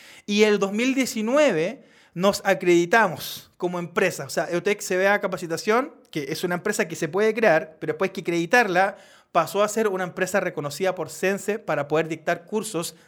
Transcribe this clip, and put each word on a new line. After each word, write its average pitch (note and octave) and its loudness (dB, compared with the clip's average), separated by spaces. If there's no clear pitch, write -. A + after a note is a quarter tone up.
y G#3 2
el G#3 4
dos G3 0
mil B3 0
diecinueve A#3 0
nos F#3+ 2
acreditamos F3+ 2
como F3+ -4
empresa. E3+ -2
O C3 -12
sea, C#3+ -4
Eutec F3 -2
C F#3 -2
B F#3 2
A G3+ 2
Capacitación, F#3 -2
que D3+ -6
es - -6
una F3+ 0
empresa G#3 -2
que D#3+ -10
se E3 -2
puede G#3 2
crear, F3 2
pero D3+ -4
después F#3 -2
hay - -14
que G3+ -8
acreditarla, F3+ 2
pasó F3 0
a G#3 2
ser - 0
una F#3 -2
empresa F3+ -2
reconocida F3 -4
por E3+ -8
Sense G3 -2
para D3 -4
poder D#3+ 0
dictar E3+ -4
cursos G3 -6